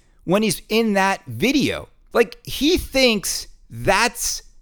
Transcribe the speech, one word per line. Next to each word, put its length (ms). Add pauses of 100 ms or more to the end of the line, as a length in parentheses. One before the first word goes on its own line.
(240)
when 200
he's 260
in 240
that 340
video. 600 (240)
Like, 320
he 320
thinks 680 (220)
that's 720 (200)